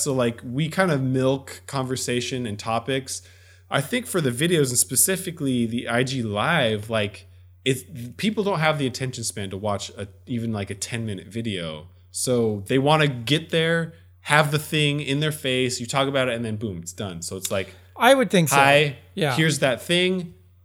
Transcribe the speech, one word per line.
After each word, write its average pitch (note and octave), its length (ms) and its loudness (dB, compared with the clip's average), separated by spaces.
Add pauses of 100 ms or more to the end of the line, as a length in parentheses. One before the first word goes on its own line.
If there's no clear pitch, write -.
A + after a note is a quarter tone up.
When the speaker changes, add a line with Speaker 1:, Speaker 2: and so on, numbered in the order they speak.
Speaker 1:
so, C#3 120 0
like, A#2+ 280 0
we C3+ 280 -2
kind F#3+ 200 2
of C3+ 120 2
milk C3 640 0
conversation B2 800 -2
and G#2 120 -6
topics. C3 600 -4 (500)
I C#3+ 120 2
think B3 240 -2
for F#3 160 0
the C3 80 2
videos D3 400 2
and B2 80 0
specifically C3+ 880 0
the A#2 220 -4
I A#2+ 160 2
G C3 180 -2
live, A2 680 0
like, G#2+ 380 -2 (400)
it's, C3+ 180 0 (320)
people G#3+ 280 -2
don't F#3 160 0
have D#3 180 4
the C3+ 80 0
attention B2 380 -6
span G2+ 260 -6
to G2 80 -8
watch G2+ 320 -4
a, G2 180 -10 (180)
even, A#2 240 -4
like, G2+ 200 -4
a G2+ 40 -8
ten-minute G#2+ 520 -6
video. F2+ 640 -8 (220)
So A2+ 560 0
they C3 120 2
wanna D3+ 300 6
get B2+ 420 -2
there, E3 420 0 (300)
have D3+ 300 4
the D3+ 60 0
thing D3 420 0
in C3+ 200 -2
their D3+ 120 0
face, B2+ 480 -2
you A#2 60 -6
talk C#3 220 0
about C3+ 200 0
it, A#2 60 0
and A#2 100 -4
then A2 120 -4
boom, G#2 220 -6
it's E2+ 160 -12
done. F2+ 260 -8
So F#2+ 160 -8
it's - 140 -8
like, G2 240 -2 (220)
Speaker 2:
I B3+ 180 6
would B3 160 4
think E3+ 180 4
so. C3+ 80 4
Speaker 1:
"Hi, C#3 400 6 (180)
Speaker 2:
Yeah. C#3 220 0
Speaker 1:
here's D#3 220 2
that B2+ 240 0
thing. F3+ 500 0 (320)